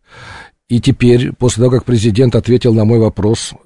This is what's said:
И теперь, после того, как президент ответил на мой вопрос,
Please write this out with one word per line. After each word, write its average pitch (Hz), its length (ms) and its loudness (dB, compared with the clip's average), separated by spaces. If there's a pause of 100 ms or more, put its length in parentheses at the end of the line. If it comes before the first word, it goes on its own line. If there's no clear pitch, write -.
(680)
И 120 120 0
теперь, 123 520 2
после 120 300 -2
того, 123 140 2
как 113 80 -4
президент 117 500 0
ответил 117 380 0
на 110 140 2
мой 117 120 2
вопрос, 107 540 -2 (140)